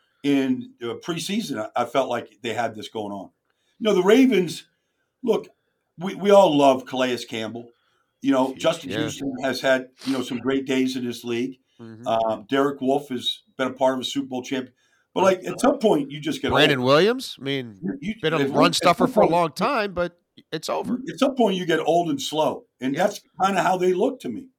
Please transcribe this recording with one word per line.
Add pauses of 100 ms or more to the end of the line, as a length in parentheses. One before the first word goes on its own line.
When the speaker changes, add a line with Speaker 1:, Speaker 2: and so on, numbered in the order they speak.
(240)
Speaker 1:
in, (100)
uh, (100)
preseason. (120)
I,
I
felt
like
they
had
this
going
on. (480)
You
know,
the
Ravens, (560)
look, (520)
we,
we
all
love
Calais (100)
Campbell. (520)
You
know,
Speaker 2:
Huge,
Speaker 1:
Justin
Speaker 2:
yeah.
Speaker 1:
Houston (120)
has
had, (160)
you
know,
some
great
days
in
this
league. (200)
Speaker 2:
Mm-hmm.
Speaker 1:
Um,
Derek
Wolfe
has (140)
been
a
part
of
a
Super
Bowl
champion. (400)
But,
like,
at
some
point,
you
just
get
Speaker 2:
Brandon
Speaker 1:
old.
Speaker 2:
Williams,
I
mean,
Speaker 1:
You,
you,
Speaker 2:
been
a
Speaker 1:
at
Speaker 2:
run
Speaker 1:
one,
Speaker 2:
stuffer
Speaker 1:
at
some
Speaker 2:
for
a
Speaker 1:
point,
Speaker 2:
long
time,
but (320)
it's
over.
Speaker 1:
At
some
point,
you
get
old
and
slow, (160)
and
Speaker 2:
Yeah.
Speaker 1:
that's (220)
kinda
how
they
look
to
me. (100)